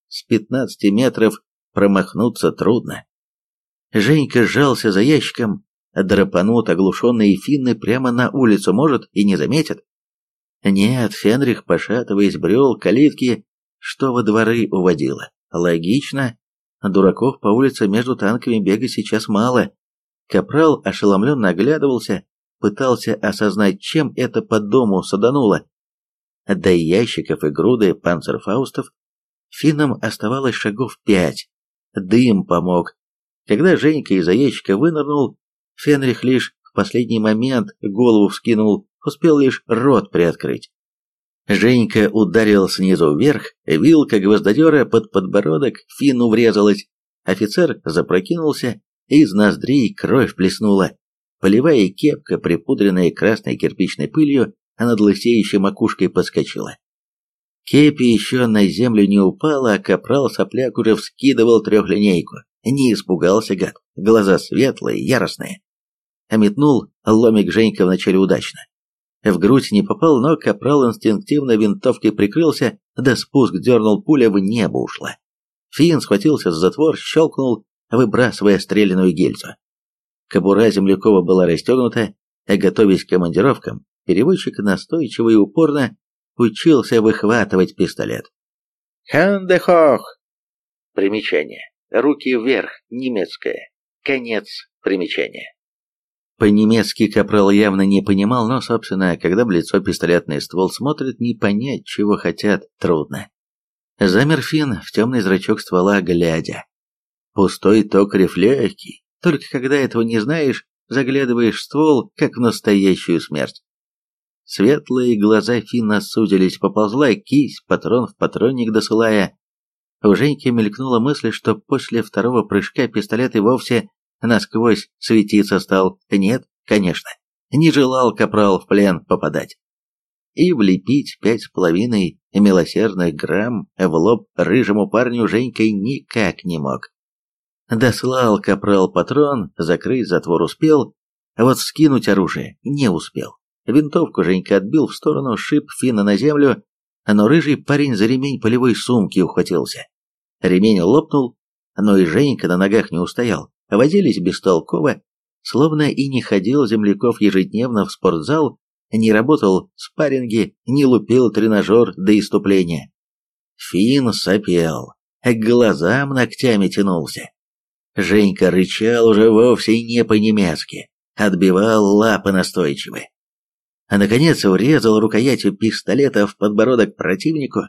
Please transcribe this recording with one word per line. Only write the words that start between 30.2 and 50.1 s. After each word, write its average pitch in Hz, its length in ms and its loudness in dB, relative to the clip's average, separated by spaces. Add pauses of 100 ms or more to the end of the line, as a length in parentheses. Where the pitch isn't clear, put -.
шагов 107 480 -6
пять. 90 460 -2 (440)
Дым 107 520 0
помог. 87 520 -2 (500)
Когда 143 300 2
Женька 143 380 -2
из-за 90 180 0
ящика 107 440 0
вынырнул, 147 600 -2 (380)
Фенрих 139 480 -2
лишь 123 380 -2
в - 120 -20
последний 113 460 -2
момент 110 500 -2 (120)
голову 107 480 2
вскинул, 107 580 -2 (180)
успел 151 340 2
лишь 135 280 0
рот 117 440 0
приоткрыть. - 600 -2 (760)
Женька 107 640 2
ударил 104 560 2
снизу 85 480 2
вверх, 120 380 -2 (120)
вилка 117 540 2
гвоздодера 110 640 2
под 113 260 -2
подбородок 101 640 0 (240)
финну 123 300 2
врезалась. 104 580 2 (360)
Офицер 110 640 -2
запрокинулся, 147 960 -2 (260)
из 135 260 4
ноздрей 135 600 0
кровь - 420 0